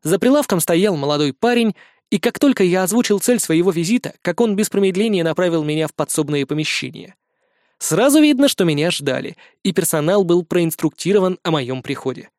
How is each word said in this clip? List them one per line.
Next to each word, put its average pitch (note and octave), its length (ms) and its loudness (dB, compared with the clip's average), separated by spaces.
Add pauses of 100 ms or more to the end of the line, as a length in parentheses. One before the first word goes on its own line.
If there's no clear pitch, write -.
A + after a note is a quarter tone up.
За E3 160 0
прилавком B3+ 400 2
стоял F3 380 2
молодой D3 360 0
парень, A#3 440 0 (340)
и G#3+ 80 0
как - 200 -2
только C4 260 2
я F#3 180 2
озвучил G3+ 380 0
цель B3 180 0
своего E3+ 320 0
визита, F#3 520 -2
как - 180 -4
он A3 160 2
без G#3 120 -2
промедления G3 540 0
направил E3 400 0
меня D3+ 240 -2
в - 80 -10
подсобные D3 520 -2
помещения. - 680 -8 (640)
Сразу C4+ 420 2
видно, C#4+ 280 4
что - 160 0
меня D#3 260 0
ждали, C#3 460 -6 (260)
и F#3 100 -4
персонал F3 520 0
был F3 200 2
проинструктирован F3+ 1000 0
о F3 80 -4
моем C3 320 -4
приходе. B2+ 560 -8